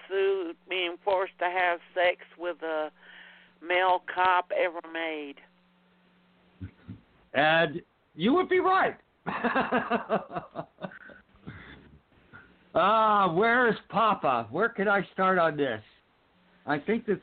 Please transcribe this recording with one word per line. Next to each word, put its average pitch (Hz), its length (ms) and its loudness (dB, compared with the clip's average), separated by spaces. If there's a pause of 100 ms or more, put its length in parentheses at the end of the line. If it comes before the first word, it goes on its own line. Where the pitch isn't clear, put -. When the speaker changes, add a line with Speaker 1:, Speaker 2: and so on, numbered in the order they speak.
Speaker 1:
suit 190 480 -2 (140)
being 175 340 -4
forced 190 360 -2
to 175 60 -2
have 180 340 0 (140)
sex 180 280 0 (180)
with 165 240 -6
a 156 260 -4 (720)
male 180 400 2 (120)
cop 180 440 2
ever 170 220 -2 (140)
made. 156 420 -8 (2000)
Speaker 2:
And 156 480 2 (340)
you 196 180 2
would 370 140 2
be 359 140 2
right. 370 340 2 (300)
<laughs> - 1400 -4 (2250)
Ah, 208 540 4
where 233 340 4
is 208 80 2 (140)
Papa? 156 640 0
Where 202 180 0
can 196 180 -2
I 202 140 2 (100)
start 190 280 2
on 156 180 2
this? 123 240 -2 (880)
I 147 100 0
think 220 300 -4
the 196 160 0